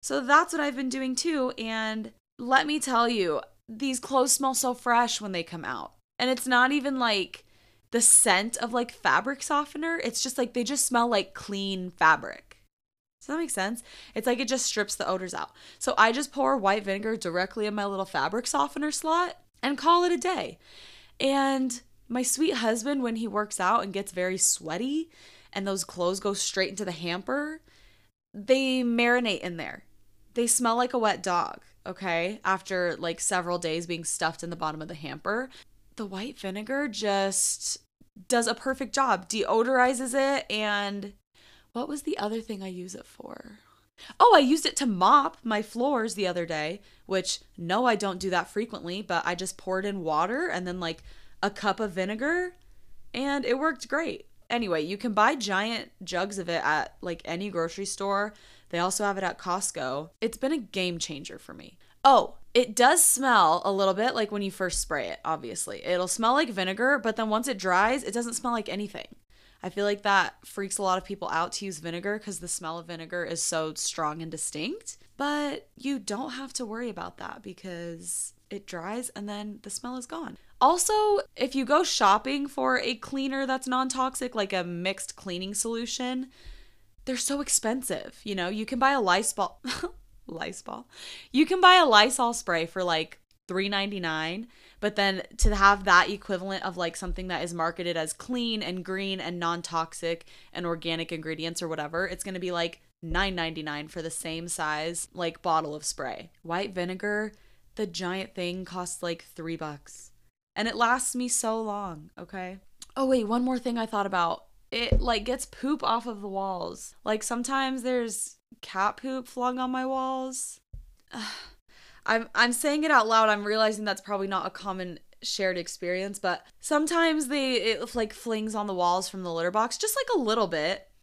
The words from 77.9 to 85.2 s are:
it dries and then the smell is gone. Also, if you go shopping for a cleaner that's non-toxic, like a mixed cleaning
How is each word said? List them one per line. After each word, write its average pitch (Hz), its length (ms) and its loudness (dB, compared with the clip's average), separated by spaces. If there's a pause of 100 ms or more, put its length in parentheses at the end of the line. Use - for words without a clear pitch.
it 202 160 -10
dries 202 440 -8
and 208 200 -10
then 208 320 -8
the 208 80 -14
smell 247 280 -8
is 247 80 -10
gone. 320 320 -10 (240)
Also, 415 580 6 (160)
if 262 200 -2
you 269 100 2
go 294 180 6
shopping 262 640 4
for 262 320 2
a 240 160 0
cleaner 269 500 -2
that's 262 220 -2
non-toxic, 254 640 0
like 202 200 0
a 185 100 0
mixed 175 520 -4
cleaning 190 380 -8